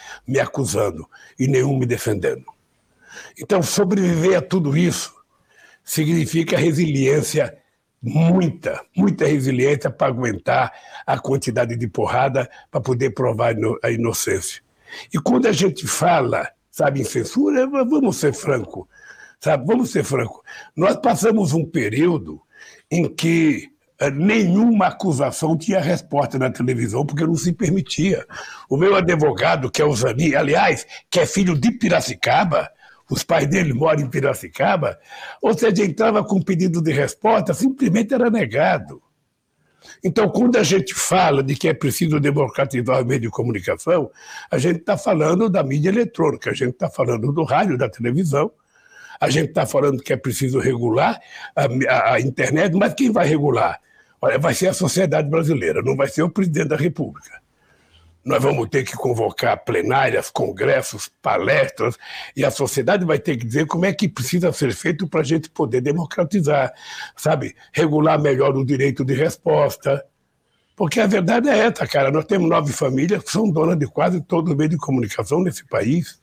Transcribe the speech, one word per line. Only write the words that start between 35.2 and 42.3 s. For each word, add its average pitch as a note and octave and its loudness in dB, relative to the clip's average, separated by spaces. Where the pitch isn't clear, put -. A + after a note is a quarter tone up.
ou A3 2
seja, G#3 2
entrava G#3+ 0
com G3 0
pedido E3+ 0
de D#3 0
resposta, F3+ 0
simplesmente A#3 0
era A#3+ 2
negado. D#3 -2
Então, G3 2
quando A#3+ 2
a A3 4
gente F#3 0
fala D#3+ 2
de C3+ -2
que - -2
é D#3+ 2
preciso D3 0
democratizar C3+ 0